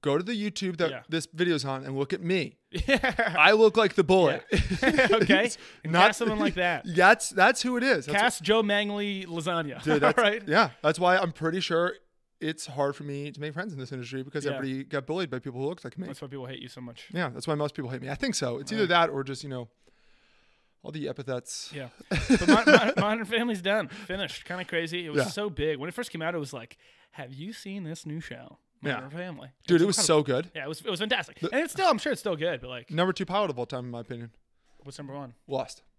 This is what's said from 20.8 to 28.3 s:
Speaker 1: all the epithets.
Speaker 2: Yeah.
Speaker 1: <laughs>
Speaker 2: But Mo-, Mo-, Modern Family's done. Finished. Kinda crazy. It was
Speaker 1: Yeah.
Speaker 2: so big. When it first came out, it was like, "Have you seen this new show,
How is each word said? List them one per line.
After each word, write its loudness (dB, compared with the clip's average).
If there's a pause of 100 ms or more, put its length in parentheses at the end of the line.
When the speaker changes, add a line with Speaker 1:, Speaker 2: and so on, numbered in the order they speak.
Speaker 1:
all -12
the -8
epithets. -8
Speaker 2:
Yeah. -10 (200)
Speaker 1:
<laughs> -2
Speaker 2:
But 4
Mo-, 6
Mo-, 6
Modern 0
Family's -2
done. 0
Finished. -8
Kinda -8
crazy. -4
It -10
was 2
Speaker 1:
Yeah. -4
Speaker 2:
so -4
big. -2
When -8
it -10
first -8
came -8
out, -4
it -2
was -8
like, -14 (340)
"Have -14
you -12
seen -10
this -10
new -8
show, -16 (260)